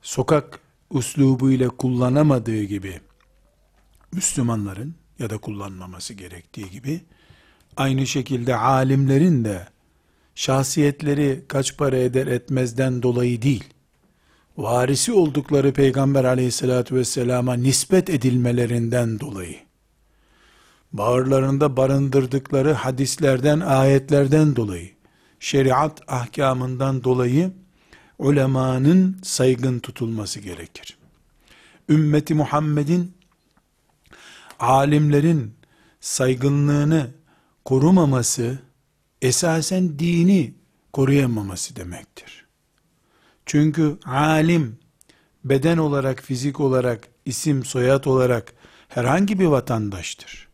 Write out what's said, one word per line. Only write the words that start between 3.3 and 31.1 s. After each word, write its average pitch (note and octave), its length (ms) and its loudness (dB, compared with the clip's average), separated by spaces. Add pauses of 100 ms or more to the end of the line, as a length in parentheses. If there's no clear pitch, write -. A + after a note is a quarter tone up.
Müslümanların A#2 800 -4 (240)
ya A2+ 100 -8
da G#2+ 80 -8
kullanmaması F#2+ 760 -14
gerektiği F2+ 560 -18
gibi, C3+ 320 -10 (760)
aynı C3+ 300 0
şekilde B2 480 -2
alimlerin C3+ 920 2
de F#2+ 220 -8 (680)
şahsiyetleri C#3+ 1120 0
kaç C3+ 300 -4
para C3+ 200 0
eder B2+ 300 0
etmezden B2+ 760 -2
dolayı B2 380 0
değil, B2+ 220 0 (960)
varisi B2 540 0
oldukları C#3+ 640 2
Peygamber C3+ 500 2
aleyhissalatu B2+ 720 0
vesselama B2 580 -2
nispet C3+ 560 0
edilmelerinden A#2+ 1120 0
dolayı, F#2+ 460 -12 (1300)
bağırlarında C3 840 0
barındırdıkları C3+ 960 0
hadislerden, C3+ 840 0
ayetlerden C#3 960 4
dolayı, F#2+ 360 -4 (480)
şeriat C3+ 680 0
ahkamından B2+ 960 -2
dolayı B2+ 480 2 (680)
ulemanın C#3 1080 2
saygın B2+ 560 0
tutulması A2+ 600 -8
gerekir. F2+ 580 -16 (920)